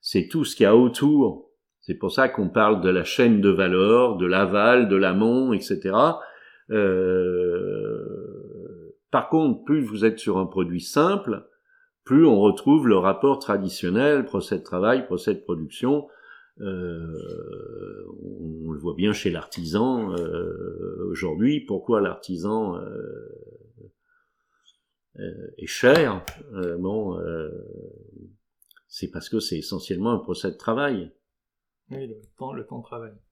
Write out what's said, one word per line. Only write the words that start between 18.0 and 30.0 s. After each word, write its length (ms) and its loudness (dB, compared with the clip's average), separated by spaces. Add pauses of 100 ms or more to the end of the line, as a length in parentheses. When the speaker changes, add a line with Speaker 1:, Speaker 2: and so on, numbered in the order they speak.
Speaker 1:
on, 460 -12
on 40 -6
le 60 -8
voit 160 -6
bien 200 0
chez 160 -4
l'artisan, 880 -4
euh, 920 -8
aujourd'hui. 520 0
Pourquoi 420 -2
l'artisan, 720 -4
euh, 60 -10 (2250)
euh, 380 -14
est 100 -16
cher ? 580 2 (280)
Euh, 240 -6
bon, 420 -4
euh, 300 -8 (1400)
c'est 200 -10
parce 200 -14
que 80 -2
c'est 180 -6
essentiellement 560 -6